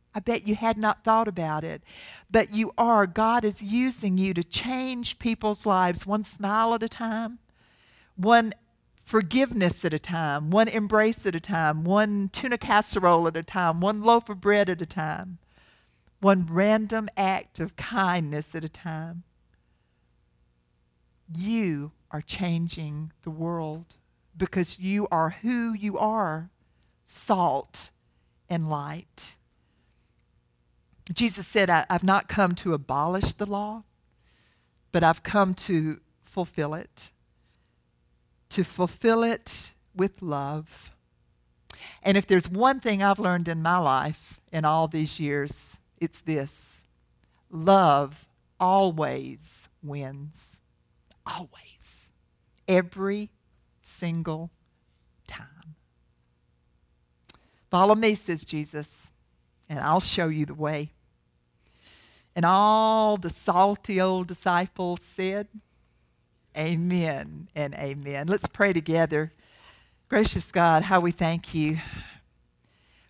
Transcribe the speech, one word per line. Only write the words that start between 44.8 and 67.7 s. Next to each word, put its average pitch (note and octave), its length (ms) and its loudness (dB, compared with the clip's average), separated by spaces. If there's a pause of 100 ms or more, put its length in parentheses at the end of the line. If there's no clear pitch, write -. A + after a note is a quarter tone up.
these D#3 320 -4
years, D3 580 -6 (200)
it's - 240 -6
this. - 580 -8 (680)
Love D#3+ 760 4 (320)
always D#3 1120 -2 (140)
wins. C#3+ 760 -14 (680)
Always. - 840 -16 (580)
Every F#3+ 640 0 (520)
single E3 680 -8 (760)
time. D#3 480 -20 (2000)
"Follow F#3+ 260 6
me," A3 180 4
says E3+ 300 -6
Jesus, D3+ 640 -10 (580)
"and D3+ 120 -8
I'll D#3+ 200 2
show E3+ 280 0
you D#3 180 -2
the D3 80 -10
way." D3+ 380 -4 (1400)
And E3+ 120 0
all G#3+ 680 4
the E3+ 140 -6
salty F#3+ 720 2
old F#3 260 0
disciples F3+ 760 -4
said, F#3+ 460 -6 (1080)
"Amen D#3+ 1000 -2
and C#3+ 200 -6